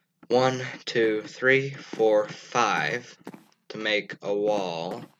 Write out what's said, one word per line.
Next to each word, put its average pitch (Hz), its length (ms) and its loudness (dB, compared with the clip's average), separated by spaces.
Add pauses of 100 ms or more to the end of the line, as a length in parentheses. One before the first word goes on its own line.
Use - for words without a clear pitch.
(280)
one, 127 340 2 (220)
two, 110 380 2
three, 135 480 2
four, 107 580 2
five 104 880 -2 (520)
to 107 100 -12
make 104 440 -2
a 101 120 -2
wall 101 680 -2 (160)